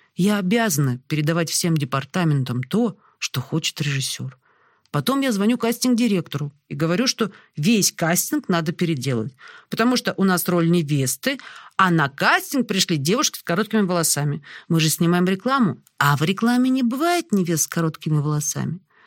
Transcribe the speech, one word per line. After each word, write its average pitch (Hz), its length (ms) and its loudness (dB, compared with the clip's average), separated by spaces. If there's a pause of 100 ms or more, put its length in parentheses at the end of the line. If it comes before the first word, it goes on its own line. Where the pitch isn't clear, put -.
(140)
Я 202 240 2
обязана 180 600 0 (100)
передавать 160 420 0
всем 165 260 0
департаментам 135 880 -2
то, 214 340 -2 (220)
что - 220 -6
хочет - 400 -4
режиссёр. 135 580 -6 (520)
Потом 247 300 0
я 269 120 2
звоню 208 240 2
кастинг-директору 226 960 0 (160)
и - 60 -8
говорю, 165 320 0
что 220 260 -2 (240)
весь 220 340 2
кастинг 180 580 -2
надо 170 240 0
переделать, 135 640 -2 (360)
потому 247 260 2
что - 220 -2
у 190 60 2
нас 180 240 2
роль 170 220 2
невесты, 151 680 0 (380)
а 185 140 4
на 156 200 2
кастинг 277 580 0
пришли 185 300 0
девушки 196 400 0
с - 40 -16
короткими 208 380 0
волосами. 151 600 0 (260)
Мы 160 120 2
же 156 100 2
снимаем 175 340 2
рекламу, 190 580 0 (160)
а 143 180 4
в 131 60 -4
рекламе 233 460 2
не 262 140 0
бывает 330 500 0
невест 175 320 0
с - 20 -2
короткими 156 520 -2
волосами. 151 600 -4 (260)